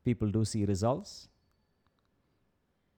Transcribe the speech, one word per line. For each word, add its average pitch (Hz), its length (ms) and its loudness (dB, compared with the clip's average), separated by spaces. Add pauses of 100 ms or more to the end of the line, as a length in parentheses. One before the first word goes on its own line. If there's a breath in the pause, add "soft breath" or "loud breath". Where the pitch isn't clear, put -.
(100)
people 107 280 0
do 110 140 2
see 104 120 0 (100)
results, 120 540 -2 (1700)